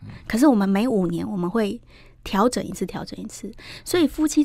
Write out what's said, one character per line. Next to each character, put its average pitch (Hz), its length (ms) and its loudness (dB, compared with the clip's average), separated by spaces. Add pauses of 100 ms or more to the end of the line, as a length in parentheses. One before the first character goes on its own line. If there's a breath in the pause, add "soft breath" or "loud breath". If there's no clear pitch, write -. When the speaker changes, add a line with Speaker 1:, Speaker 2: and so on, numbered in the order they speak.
Speaker 1:
嗯。 - 60 -18 (200 loud breath)
Speaker 2:
可 - 80 -2
是 254 120 6
我 262 80 8
们 196 120 2
每 196 200 2
五 214 180 2
年 170 240 -4
我 214 80 -4
们 175 100 -2
会 214 320 -2 (440 soft breath)
调 208 240 2
整 - 160 0
一 - 80 -8
次， 196 140 -4
调 - 180 -10
整 - 160 -14
一 185 60 -12
次。 - 260 -14 (320 loud breath)
所 - 160 0
以 311 80 6
夫 311 200 0
妻 302 180 2